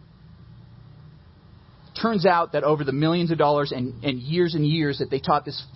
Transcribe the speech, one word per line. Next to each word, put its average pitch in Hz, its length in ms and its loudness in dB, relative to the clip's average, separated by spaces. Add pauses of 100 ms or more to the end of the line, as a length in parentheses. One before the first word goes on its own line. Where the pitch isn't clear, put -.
(2000)
Turns 214 260 0
out 170 260 4
that 151 100 -2
over 151 220 2
the 131 80 -2
millions 160 380 0
of 160 80 0
dollars 147 340 2
and, 123 320 -6
and 135 160 -4
years 160 340 0
and 151 120 0
years 151 320 0
that 120 120 -6
they 135 100 -2
taught 147 260 0
this - 180 -12 (120)